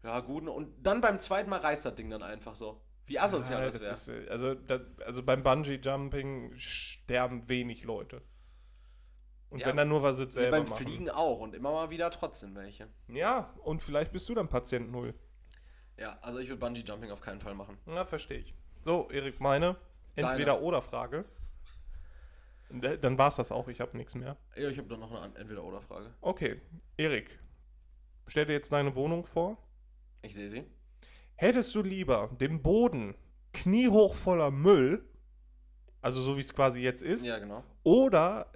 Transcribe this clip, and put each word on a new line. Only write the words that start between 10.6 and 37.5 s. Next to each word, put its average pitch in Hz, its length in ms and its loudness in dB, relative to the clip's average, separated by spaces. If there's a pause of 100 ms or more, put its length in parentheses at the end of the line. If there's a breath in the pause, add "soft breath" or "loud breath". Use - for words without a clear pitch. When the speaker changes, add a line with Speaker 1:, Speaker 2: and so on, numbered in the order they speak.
Speaker 1:
beim 135 80 -2
Speaker 2:
machen. 117 180 -4
Speaker 1:
Fliegen 165 240 -6
auch 139 300 0
und 110 140 -10
immer 139 180 -4
mal 160 180 -2
wieder 170 200 -2
trotzdem 123 460 -8
welche. 104 320 -14 (200)
Speaker 2:
Ja, 190 440 -2 (100)
und 156 200 -4
vielleicht 147 300 -2
bist - 160 -8
du 240 60 -4
dann 185 140 0
Patient 120 420 -2
Null. 120 240 -8 (840 soft breath)
Speaker 1:
Ja, 107 240 -12
also 120 160 -8
ich 127 100 -8
würd 127 120 -10
Bungee-Jumping 113 500 -6
auf 101 100 -10
keinen 101 200 -10
Fall 101 140 -8
machen. 101 320 -12
Speaker 2:
Ja, 170 180 -4
versteh - 320 -8
ich. - 180 -12 (280)
So, 165 280 0
Erik, 135 300 -4
meine 147 360 4 (400)
Speaker 1:
Deine. 131 140 0
Speaker 2:
Entweder-oder-Frage. 139 920 0 (1400 soft breath)
D-, 127 300 -4
dann 127 180 2
war's 139 200 6
das - 160 -2
auch, 123 160 -4
ich 120 120 -10
hab 123 140 -6
nix 120 220 -10
mehr. 127 200 -8 (200)
Speaker 1:
Ja, 143 120 -4
ich 131 100 -6
hab 107 100 -12
doch 113 100 -10
noch 113 140 -14
eine 107 80 -10
An-, 95 160 -14
Entweder-oder-Frage. 101 840 -12
Speaker 2:
Okay, 165 400 -2 (360)
Erik, 151 420 0 (880)
stell 151 200 2
dir 151 80 0
jetzt 143 180 -2
deine 143 240 2
Wohnung 165 280 0
vor. 180 320 -2 (680)
Speaker 1:
Ich 98 120 -14
seh 101 140 -10
sie. 120 160 -8 (720 soft breath)
Speaker 2:
Hättest 240 380 4
du 208 80 0
lieber 170 480 0 (100)
den 147 220 0
Boden 151 520 2 (380)
kniehoch 214 600 6
voller 165 360 4
Müll, 147 580 8 (960)
also 131 180 0
so 135 160 0
wie 139 40 -2
es 135 140 -8
quasi 127 260 4
jetzt 127 220 0
ist, 156 240 -2
Speaker 1:
Ja, 113 120 -2
genau. 104 240 -10 (220)